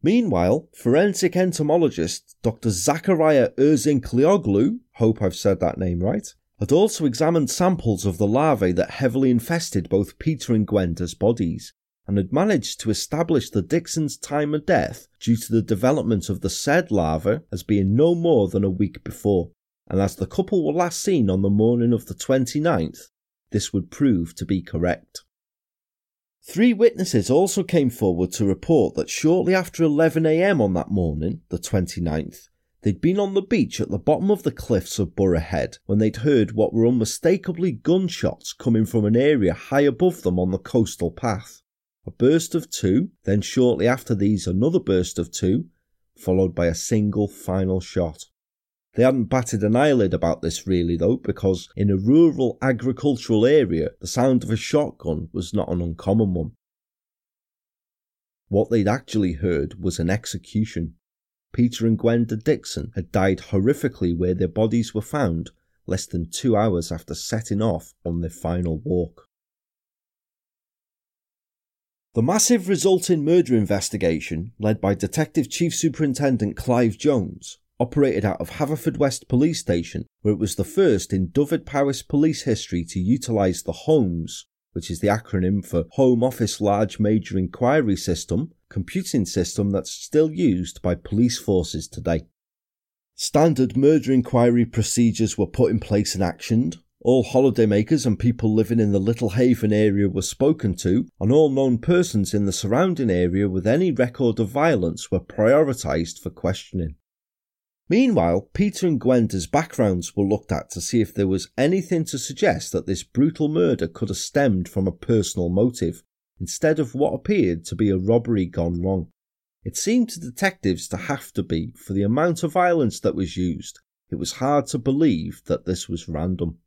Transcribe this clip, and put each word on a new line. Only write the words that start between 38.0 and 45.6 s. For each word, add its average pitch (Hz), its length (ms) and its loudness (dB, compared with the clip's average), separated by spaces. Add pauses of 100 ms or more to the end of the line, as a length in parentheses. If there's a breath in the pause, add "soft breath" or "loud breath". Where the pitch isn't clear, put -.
coming 110 320 2
from 107 200 0
an 107 100 2
area 120 400 4
high - 260 -2
above 170 400 2
them 90 180 0
on 92 120 0
the 95 80 -2
coastal - 500 -2
path. - 540 -8 (440)
A - 40 -14
burst 156 420 2
of 165 160 -4
two, 98 400 0 (140)
then 101 180 0
shortly 120 460 2
after 127 260 0
these 101 320 0
another 120 340 0
burst 90 380 0
of 85 140 -6
two, 151 340 -2 (500)